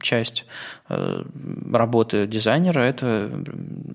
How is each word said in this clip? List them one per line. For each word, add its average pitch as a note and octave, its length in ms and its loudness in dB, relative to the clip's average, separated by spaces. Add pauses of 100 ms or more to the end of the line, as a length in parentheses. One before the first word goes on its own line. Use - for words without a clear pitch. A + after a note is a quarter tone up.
часть, - 460 0 (420)
э, G1+ 360 -2 (480)
работы A2+ 540 4
дизайнера — B2 540 2
это A#2+ 500 0 (640)